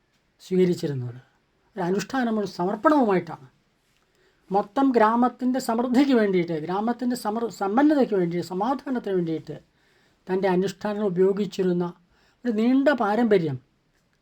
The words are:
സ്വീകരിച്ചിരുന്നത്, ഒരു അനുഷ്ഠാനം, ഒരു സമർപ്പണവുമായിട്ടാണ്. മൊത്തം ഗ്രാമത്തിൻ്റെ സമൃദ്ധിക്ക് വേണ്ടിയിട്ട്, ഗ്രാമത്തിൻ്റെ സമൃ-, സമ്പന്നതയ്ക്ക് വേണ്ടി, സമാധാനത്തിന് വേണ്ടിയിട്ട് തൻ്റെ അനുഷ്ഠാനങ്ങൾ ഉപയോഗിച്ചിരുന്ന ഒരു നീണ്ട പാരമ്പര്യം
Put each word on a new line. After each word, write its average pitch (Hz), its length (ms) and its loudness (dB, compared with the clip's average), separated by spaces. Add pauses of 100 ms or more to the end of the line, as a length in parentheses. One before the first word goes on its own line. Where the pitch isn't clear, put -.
(420)
സ്വീകരിച്ചിരുന്നത്, 156 760 0 (580)
ഒരു 190 120 -6
അനുഷ്ഠാനം, 220 520 -2
ഒരു 196 80 -4 (100)
സമർപ്പണവുമായിട്ടാണ്. 208 920 0 (1000)
മൊത്തം 202 360 0 (100)
ഗ്രാമത്തിൻ്റെ 247 720 2
സമൃദ്ധിക്ക് 247 520 2
വേണ്ടിയിട്ട്, 175 360 0 (100)
ഗ്രാമത്തിൻ്റെ 240 580 -4
സമൃ-, 214 280 -4 (100)
സമ്പന്നതയ്ക്ക് 254 580 2
വേണ്ടി, 170 160 -2 (160)
സമാധാനത്തിന് 233 680 -4
വേണ്ടിയിട്ട് 156 380 -6 (680)
തൻ്റെ 190 280 0
അനുഷ്ഠാനങ്ങൾ 202 580 -2
ഉപയോഗിച്ചിരുന്ന 185 720 0 (580)
ഒരു 240 160 -2
നീണ്ട 262 280 4 (140)
പാരമ്പര്യം 202 560 2 (640)